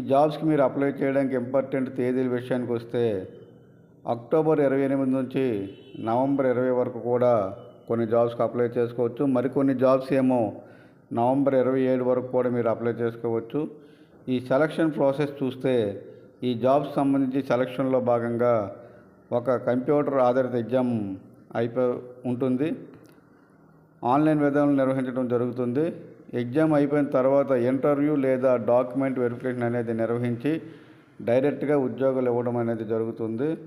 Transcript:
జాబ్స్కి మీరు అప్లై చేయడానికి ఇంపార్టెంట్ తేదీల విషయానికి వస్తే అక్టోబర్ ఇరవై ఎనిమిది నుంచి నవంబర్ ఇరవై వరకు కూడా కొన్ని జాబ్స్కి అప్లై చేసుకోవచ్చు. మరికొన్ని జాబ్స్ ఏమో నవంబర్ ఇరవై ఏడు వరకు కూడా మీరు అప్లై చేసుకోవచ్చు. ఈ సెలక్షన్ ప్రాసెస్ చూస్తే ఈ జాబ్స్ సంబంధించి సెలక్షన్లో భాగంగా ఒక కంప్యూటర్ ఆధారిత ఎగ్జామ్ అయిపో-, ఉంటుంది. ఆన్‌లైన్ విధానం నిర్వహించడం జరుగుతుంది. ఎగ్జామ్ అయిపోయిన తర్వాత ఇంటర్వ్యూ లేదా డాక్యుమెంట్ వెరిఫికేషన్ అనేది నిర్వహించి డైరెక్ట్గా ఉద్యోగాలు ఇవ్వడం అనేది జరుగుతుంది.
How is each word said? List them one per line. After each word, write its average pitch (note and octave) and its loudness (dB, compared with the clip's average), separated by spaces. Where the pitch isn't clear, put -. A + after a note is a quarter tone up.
జాబ్స్కి D#3 2
మీరు D3+ 4
అప్లై C#3 0
చేయడానికి C3+ 0
ఇంపార్టెంట్ C3 -2
తేదీల B2+ 0
విషయానికి B2 -4
వస్తే A#2 -2
అక్టోబర్ D3+ 0
ఇరవై C3+ 2
ఎనిమిది C3+ 0
నుంచి C3 -2
నవంబర్ C3 0
ఇరవై B2+ 0
వరకు B2 -4
కూడా B2 4
కొన్ని A#2 0
జాబ్స్కి A#2 2
అప్లై A#2+ 0
చేసుకోవచ్చు. A#2+ -2
మరికొన్ని C3+ 0
జాబ్స్ C3 2
ఏమో C3 2
నవంబర్ C3 2
ఇరవై C3 0
ఏడు B2+ 0
వరకు B2+ 0
కూడా B2+ 0
మీరు A#2 0
అప్లై A2+ -2
చేసుకోవచ్చు. A#2 -4
ఈ - 0
సెలక్షన్ D#3 2
ప్రాసెస్ C#3+ 0
చూస్తే C3 -2
ఈ - 0
జాబ్స్ C#3+ 2
సంబంధించి C#3 0
సెలక్షన్లో B2+ 0
భాగంగా A#2 2
ఒక B2 0
కంప్యూటర్ C#3 0
ఆధారిత B2 2
ఎగ్జామ్ B2 0
అయిపో-, B2 -2
ఉంటుంది. B2+ 0
ఆన్‌లైన్ D3 2
విధానం C#3+ 2
నిర్వహించడం C3 0
జరుగుతుంది. B2 0
ఎగ్జామ్ C3+ 0
అయిపోయిన C#3+ 2
తర్వాత C3+ 4
ఇంటర్వ్యూ C#3+ 2
లేదా C3 2
డాక్యుమెంట్ C3 0
వెరిఫికేషన్ A#2+ -2
అనేది A#2 -2
నిర్వహించి A#2+ -2
డైరెక్ట్గా C3 0
ఉద్యోగాలు B2+ 0
ఇవ్వడం A#2+ -2
అనేది A2+ -4
జరుగుతుంది. A2+ -4